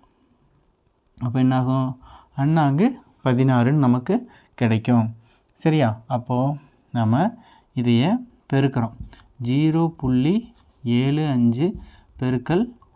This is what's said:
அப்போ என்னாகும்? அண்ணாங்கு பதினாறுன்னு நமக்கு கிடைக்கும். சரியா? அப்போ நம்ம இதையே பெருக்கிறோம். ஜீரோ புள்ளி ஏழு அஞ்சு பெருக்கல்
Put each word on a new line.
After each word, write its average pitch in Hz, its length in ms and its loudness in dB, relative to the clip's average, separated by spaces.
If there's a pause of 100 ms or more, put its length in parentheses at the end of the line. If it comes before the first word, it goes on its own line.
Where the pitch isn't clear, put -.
(1160)
அப்போ 123 220 -4
என்னாகும்? 127 600 0 (380)
அண்ணாங்கு 147 500 2 (360)
பதினாறுன்னு 127 480 2
நமக்கு 139 580 0 (260)
கிடைக்கும். 113 600 0 (380)
சரியா? 143 540 0
அப்போ 127 500 -2 (340)
நம்ம 123 460 0 (360)
இதையே 123 400 2 (400)
பெருக்கிறோம். 135 380 0 (520)
ஜீரோ 156 440 2
புள்ளி 151 640 -2 (300)
ஏழு 135 440 0
அஞ்சு 123 520 0 (400)
பெருக்கல் 139 540 -2 (220)